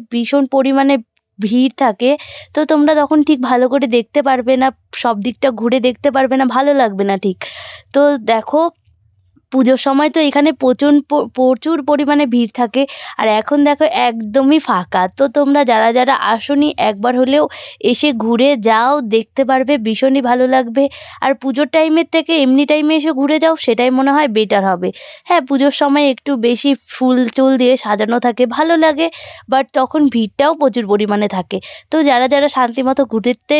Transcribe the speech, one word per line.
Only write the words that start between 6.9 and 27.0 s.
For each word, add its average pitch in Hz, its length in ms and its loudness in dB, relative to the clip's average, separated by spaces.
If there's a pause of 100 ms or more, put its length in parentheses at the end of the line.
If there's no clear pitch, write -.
না 196 60 0 (100)
ঠিক। 185 120 -4 (560)
তো 277 80 2 (320)
দেখো, 226 280 -2 (880)
পুজোর 262 360 2
সময় 285 280 2
তো 330 40 0 (100)
এখানে 294 200 2 (120)
প্রচুর 269 320 2 (160)
প-, 294 180 0 (100)
প্রচুর 262 400 0 (120)
পরিমাণে 294 440 0
ভিড় 233 260 0
থাকে, 247 240 0 (360)
আর 226 80 -2 (120)
এখন 294 180 -2 (100)
দেখো 285 180 0 (220)
একদমই 240 600 0
ফাঁকা। 185 360 -2 (140)
তো 269 60 0 (140)
তোমরা 285 240 2 (100)
যারা 220 260 2
যারা 254 180 2 (180)
আসোনি, 285 360 -2 (200)
একবার 214 320 -2
হলেও 269 220 2 (480)
এসে 294 180 0 (160)
ঘুরে 233 240 2 (180)
যাও, 247 260 2 (220)
দেখতে 226 340 -2
পারবে, 262 240 0 (120)
ভীষণই 269 440 0
ভালো 247 180 2
লাগবে। 254 360 0 (380)
আর 269 100 0 (100)
পুজোর 269 340 -2
টাইমের 320 400 2
থেকে 320 180 -2 (100)
এমনি 269 280 2
টাইমে 302 280 0
এসে 311 200 -2
ঘুরে 285 240 0
যাও, 320 100 4 (120)
সেটাই 247 320 0
মনে 269 180 0
হয় 294 200 0
বেটার 208 360 0
হবে। 180 180 -4 (380)
হ্যাঁ, 349 220 2
পুজোর 277 320 2
সময় 294 320 2
একটু 277 180 -8 (160)
বেশি 247 240 0 (220)
ফুল 254 240 0 (180)